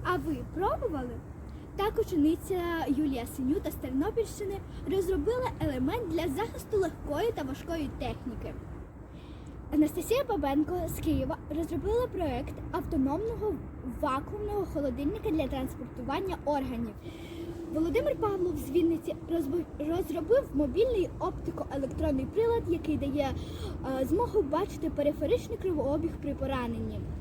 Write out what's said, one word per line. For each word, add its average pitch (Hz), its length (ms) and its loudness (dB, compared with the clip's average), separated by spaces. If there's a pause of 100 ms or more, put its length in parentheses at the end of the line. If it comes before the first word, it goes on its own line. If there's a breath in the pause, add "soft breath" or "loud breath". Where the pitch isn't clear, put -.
А 359 120 2
ви 285 200 0 (180)
пробували? 349 640 0 (560 loud breath)
Так 427 220 2
учениця 349 600 4 (280)
Юлія 269 380 2
Синюта 294 440 0
з - 40 -8
Тернопільщини 392 840 0 (320 loud breath)
розробила 392 600 2 (100)
елемент 320 480 0
для 320 200 0
захисту - 500 -2
легкої 320 540 2
та 320 100 -4
важкої 277 560 -4
техніки. 226 560 -4 (1200 loud breath)
Анастасія 349 500 4
Бабенко 302 640 2
з - 120 -4
Києва 277 360 2 (200)
розробила 339 500 2
проект 311 480 -2 (180)
автономного 359 840 2 (460)
вакуумного 392 760 0
холодильника 285 560 0
для 311 180 2
транспортування 262 960 -4
органів. 254 500 0 (800 loud breath)
Володимир 453 420 4
Павлов 370 400 2
з 262 140 -2
Вінниці 330 460 2 (140)
розбу-, 330 340 0 (140)
розробив 339 680 2 (100)
мобільний 339 640 4
оптико-електронний 277 1080 0
прилад, 466 420 4
який 320 280 2
дає, 277 320 2 (720 loud breath)
е, 269 40 4
змогу 403 380 4
бачити 311 480 0
периферичний 311 680 2
кровообіг 311 520 0 (120)
при 285 120 -2
пораненні. 233 680 -2 (200)